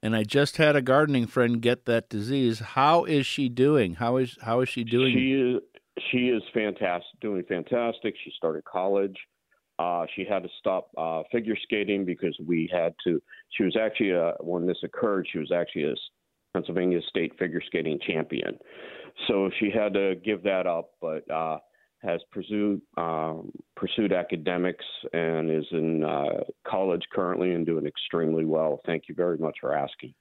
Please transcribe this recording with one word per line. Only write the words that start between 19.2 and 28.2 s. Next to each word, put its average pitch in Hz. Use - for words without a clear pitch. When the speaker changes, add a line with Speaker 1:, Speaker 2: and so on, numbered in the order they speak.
Speaker 2:
So 98
she 107
had 104
to 98
give 101
that 95
up, 85
but, 78
uh, 80
has 87
pursued, 104
um, 80
pursued 98
academics 90
and 80
is 78
in, 80
uh, 78
college 92
currently 90
and 85
doing 80
extremely 80